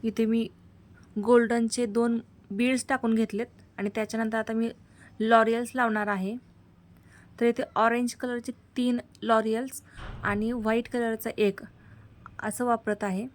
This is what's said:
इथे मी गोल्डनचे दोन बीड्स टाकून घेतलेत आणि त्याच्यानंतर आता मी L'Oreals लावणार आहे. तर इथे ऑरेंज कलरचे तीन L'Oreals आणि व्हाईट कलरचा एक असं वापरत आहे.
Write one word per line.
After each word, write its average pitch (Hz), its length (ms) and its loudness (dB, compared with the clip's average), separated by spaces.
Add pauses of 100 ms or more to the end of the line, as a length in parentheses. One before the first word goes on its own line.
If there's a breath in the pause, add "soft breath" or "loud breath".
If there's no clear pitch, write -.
इथे 226 220 0
मी 226 200 2 (680)
गोल्डनचे 233 720 4
दोन 233 320 0 (320)
बीड्स 247 380 0
टाकून 240 260 0
घेतलेत 220 480 -2 (160)
आणि 202 160 -4
त्याच्यानंतर 220 440 -2
आता 220 140 -4
मी 226 180 0 (500 loud breath)
L'Oreals 226 540 4
लावणार 220 340 0
आहे. 196 260 -2 (1040 loud breath)
तर 240 60 4
इथे 233 160 2 (140)
ऑरेंज 233 380 2
कलरचे 240 380 -6 (240)
तीन 247 220 2 (260)
L'Oreals 220 580 0 (400 loud breath)
आणि 208 300 -2
व्हाईट 226 360 0
कलरचा 226 500 -4
एक 202 220 2 (840 loud breath)
असं 214 220 -4
वापरत 226 400 0
आहे. 196 300 -4